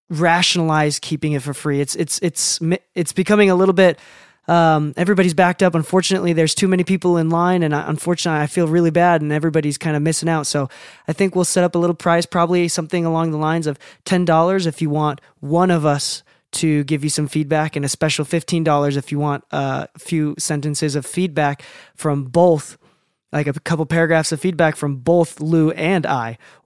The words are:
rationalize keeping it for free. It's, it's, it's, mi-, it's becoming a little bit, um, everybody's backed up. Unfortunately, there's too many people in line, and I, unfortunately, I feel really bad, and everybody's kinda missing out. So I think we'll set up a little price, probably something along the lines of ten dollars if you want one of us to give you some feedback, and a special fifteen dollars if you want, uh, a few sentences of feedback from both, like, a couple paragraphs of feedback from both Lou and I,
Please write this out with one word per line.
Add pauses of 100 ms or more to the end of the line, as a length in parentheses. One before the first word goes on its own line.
(100)
rationalize
keeping
it
for
free.
It's,
it's,
it's,
mi-, (180)
it's
becoming
a
little
bit, (480)
um,
everybody's
backed
up.
Unfortunately,
there's
too
many
people
in
line,
and
I,
unfortunately,
I
feel
really
bad,
and
everybody's
kinda
missing
out.
So (400)
I
think
we'll
set
up
a
little
price,
probably
something
along
the
lines
of (260)
ten
dollars
if
you
want (180)
one
of
us (340)
to
give
you
some
feedback,
and
a
special
fifteen
dollars
if
you
want,
uh,
a
few
sentences
of
feedback (320)
from
both, (580)
like,
a
couple
paragraphs
of
feedback
from
both
Lou
and
I, (300)